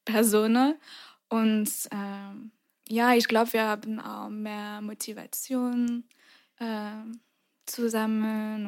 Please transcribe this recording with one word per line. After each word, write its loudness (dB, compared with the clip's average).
Person. 4
Und, 2
ähm, -10
ja, 4
ich 4
glaub, 2
wir 4
haben -2
auch -10
mehr -8
Motivation, -4
ähm, -8
zusammen 0